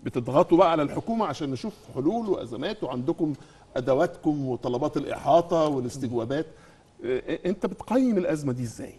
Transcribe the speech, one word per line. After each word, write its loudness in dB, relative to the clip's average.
بتضغطوا 4
بقى 8
على 2
الحكومة -2
عشان -4
نشوف -6
حلول 0
وأزمات، -4
وعندكم -2
أدواتكم 0
وطلبات -2
الإحاطة 2
والاستجوابات. -2
آه، -4
أنت -2
بتقيم 0
الأزمة 0
دي -4
إزاي؟ -10